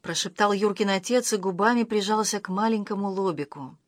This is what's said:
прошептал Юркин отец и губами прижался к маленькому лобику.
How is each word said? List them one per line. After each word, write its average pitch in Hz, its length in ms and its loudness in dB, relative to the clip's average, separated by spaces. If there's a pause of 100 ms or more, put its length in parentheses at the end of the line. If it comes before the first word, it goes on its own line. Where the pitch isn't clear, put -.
прошептал 196 500 0
Юркин 202 380 2
отец 233 440 0
и 214 40 0
губами 196 460 2
прижался 214 560 0
к 202 100 -10
маленькому 202 640 -2
лобику. 147 640 -4 (100)